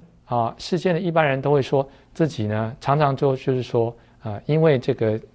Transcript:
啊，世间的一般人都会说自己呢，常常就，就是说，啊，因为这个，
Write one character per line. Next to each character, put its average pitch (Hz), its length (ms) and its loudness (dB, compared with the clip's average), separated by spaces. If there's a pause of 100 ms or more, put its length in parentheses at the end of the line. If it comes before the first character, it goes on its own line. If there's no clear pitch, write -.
(260)
啊， 117 320 -2
世 - 200 -4
间 180 160 0
的 160 60 0
一 180 100 -2
般 160 160 2
人 135 160 0
都 143 120 2
会 143 80 4
说 135 260 0 (260)
自 165 140 2
己 107 200 -4
呢， 110 340 -4
常 143 180 0
常 139 160 2
就， 135 220 2
就 131 180 -2
是 127 80 -2
说， 117 320 0 (260)
啊， 107 240 -8
因 156 160 2
为 156 160 4
这 123 160 -2
个， 110 240 0 (180)